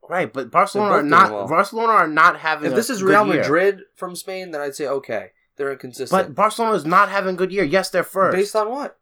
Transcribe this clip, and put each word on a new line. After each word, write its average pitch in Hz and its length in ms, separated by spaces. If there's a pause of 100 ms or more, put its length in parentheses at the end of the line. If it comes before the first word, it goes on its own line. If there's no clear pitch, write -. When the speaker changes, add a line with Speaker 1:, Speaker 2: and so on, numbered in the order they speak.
Speaker 1:
Right, 170 240
but 127 180
Barcelona 202 400
Speaker 2:
They're 175 100
Speaker 1:
are - 20
Speaker 2:
both 147 80
Speaker 1:
not. 185 160
Speaker 2:
doing 107 140
well. 98 80
Speaker 1:
Barcelona 220 440
are 185 160
not 156 300
having 156 300
Speaker 2:
If - 40
Speaker 1:
a 127 40
Speaker 2:
this 233 120
is 220 140
Speaker 1:
good 190 80
Speaker 2:
Real 208 160
Speaker 1:
year. 185 160
Speaker 2:
Madrid 185 380 (140)
from 180 220
Spain, 185 360
then 147 100
I'd 143 120
say, 151 120
okay, 123 460 (240)
they're 139 160
inconsistent. 127 380 (180)
Speaker 1:
But 143 60
Barcelona 214 420
is 147 100
not 190 240
having 190 240
a - 20
good 180 160
year. 196 120
Yes, 180 260
they're 180 140
first. 185 300
Speaker 2:
Based 202 220
on 214 140
what? 269 320